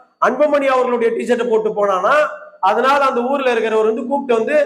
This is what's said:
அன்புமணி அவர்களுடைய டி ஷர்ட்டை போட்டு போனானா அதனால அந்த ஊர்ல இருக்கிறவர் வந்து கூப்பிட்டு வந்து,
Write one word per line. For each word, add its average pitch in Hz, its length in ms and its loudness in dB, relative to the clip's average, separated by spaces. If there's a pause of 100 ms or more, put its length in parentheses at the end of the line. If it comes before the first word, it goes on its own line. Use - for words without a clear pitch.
(260)
அன்புமணி 277 420 2
அவர்களுடைய 240 460 0
டி 233 120 -6
ஷர்ட்டை 233 240 -2
போட்டு 214 220 0
போனானா 202 440 0 (440)
அதனால 240 460 2
அந்த 247 160 0
ஊர்ல 262 320 0
இருக்கிறவர் 220 360 0
வந்து 240 180 -2
கூப்பிட்டு 240 320 0
வந்து, 247 160 0 (100)